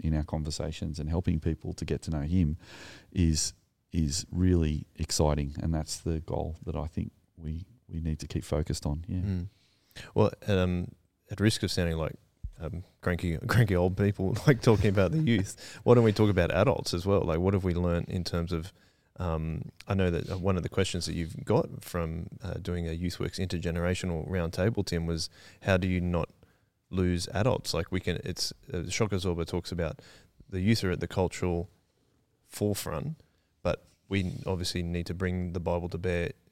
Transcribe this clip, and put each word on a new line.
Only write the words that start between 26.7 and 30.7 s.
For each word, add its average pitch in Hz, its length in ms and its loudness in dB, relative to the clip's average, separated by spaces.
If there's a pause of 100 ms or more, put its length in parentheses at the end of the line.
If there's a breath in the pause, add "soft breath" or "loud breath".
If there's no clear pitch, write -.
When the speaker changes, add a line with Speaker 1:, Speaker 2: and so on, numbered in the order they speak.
Speaker 2:
lose 90 420 2
adults? - 400 0
Like, 85 200 -4
we 92 80 -2
can, 87 240 -2
it's, - 260 -4 (220)
uh, 90 80 -2
the 82 100 -6
shock 104 220 0
absorber 87 320 -2
talks - 260 -4
about 85 300 -4 (480 soft breath)
the 95 100 -4
youth 104 240 4